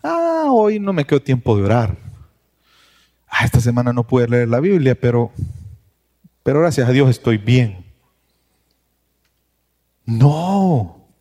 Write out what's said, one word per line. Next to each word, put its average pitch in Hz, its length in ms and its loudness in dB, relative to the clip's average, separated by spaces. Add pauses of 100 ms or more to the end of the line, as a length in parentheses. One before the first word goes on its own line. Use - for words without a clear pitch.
Ah, 330 480 -2
hoy 214 280 2
no 196 140 -4
me 147 120 0
quedó 143 160 0
tiempo 120 360 -2
de 98 80 0
orar. 107 320 0 (1300)
Ah, - 160 -4
esta 120 160 2
semana 120 320 0
no 120 140 -2
pude 120 220 0
leer 120 200 0
la 120 120 0
Biblia, 156 340 2
pero, 120 380 -2 (1080)
pero 143 180 0
gracias 135 280 0
a 127 40 2
Dios 131 180 4
estoy 113 280 0
bien". 107 460 0 (2250)
No. 151 1000 0 (140)